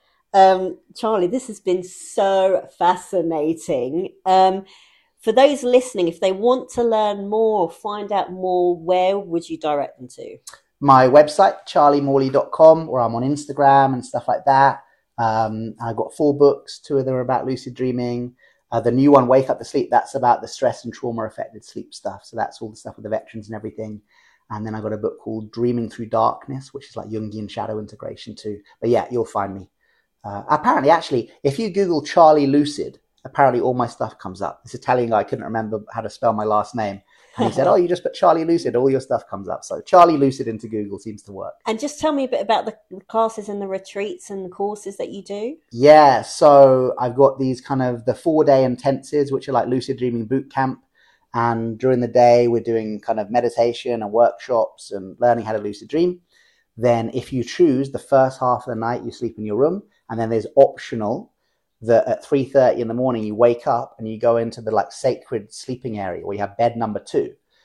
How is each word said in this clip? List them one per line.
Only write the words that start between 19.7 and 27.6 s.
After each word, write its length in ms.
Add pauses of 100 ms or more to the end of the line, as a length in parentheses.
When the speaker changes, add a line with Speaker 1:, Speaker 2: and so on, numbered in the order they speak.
Speaker 2:
that's 240
about 260
the 60
stress 360
and 100
trauma 300
affected 400
sleep 300
stuff. 320
So 100
that's 260
all 100
the 40
stuff 220
with 60
the 60
veterans 380
and 80
everything. 460 (480)
And 160
then 100
I've 80
got 80
a 60
book 240
called 300
Dreaming 380
Through 180
Darkness, 640
which 160
is 80
like 100
Jungian 420
shadow 300